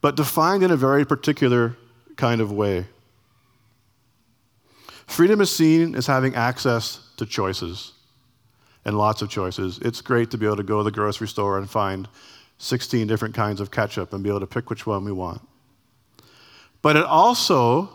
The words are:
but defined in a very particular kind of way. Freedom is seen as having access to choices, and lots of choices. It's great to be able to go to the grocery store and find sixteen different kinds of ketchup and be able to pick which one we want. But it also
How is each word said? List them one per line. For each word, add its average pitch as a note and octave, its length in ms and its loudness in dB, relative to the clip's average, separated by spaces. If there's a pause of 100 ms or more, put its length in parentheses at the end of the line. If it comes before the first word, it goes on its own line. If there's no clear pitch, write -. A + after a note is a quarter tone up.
but C#3+ 160 2
defined E3 460 2
in F#3 80 4
a E3 60 4
very C#3 280 4
particular B2 720 0 (400)
kind A#2+ 240 0
of G#2+ 100 0
way. G2+ 360 0 (2250)
Freedom G3+ 360 4
is F3+ 120 0
seen E3 400 4
as B2 120 -4
having C3 280 2
access A#2+ 680 -2 (180)
to - 80 -6
choices, F#2+ 680 -6 (920)
and G#2 120 -2
lots G#2 260 0
of G#2 60 -6
choices. F#2+ 500 -6
It's A#2 220 -6
great A#2+ 300 0
to A#2 80 -6
be G#2+ 80 0
able G#2+ 100 0
to G#2 60 -6
go G#2+ 160 -2
to G#2 60 0
the G#2 60 0
grocery G#2 380 -4
store G2+ 300 -2
and G2 100 -8
find F#2+ 400 -4 (500)
sixteen A#2+ 480 -2
different A2 280 -2
kinds G#2 260 -2
of G2 100 -6
ketchup - 420 -4
and G2 120 -8
be G#2 60 -2
able G2+ 100 0
to F#2+ 60 -8
pick - 240 -8
which A2 160 -8
one G2+ 180 -4
we G#2 80 -6
want. F2+ 340 -10 (1300)
But D3+ 160 4
it D#3+ 80 4
also E3 920 4